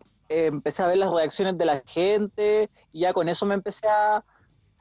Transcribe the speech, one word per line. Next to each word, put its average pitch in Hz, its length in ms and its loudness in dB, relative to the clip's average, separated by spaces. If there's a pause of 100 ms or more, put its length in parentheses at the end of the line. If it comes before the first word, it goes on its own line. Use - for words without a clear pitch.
(300)
eh, 160 160 0
empecé 151 360 -4
a 180 40 2
ver 180 100 2
las 190 140 2
reacciones 175 480 -2
de 180 80 0
la 143 180 0
gente 208 840 0 (220)
y 160 80 -8
ya 180 120 2
con 170 160 0
eso 170 160 -2
me 202 120 0
empecé 202 320 -4
a, 214 360 2 (560)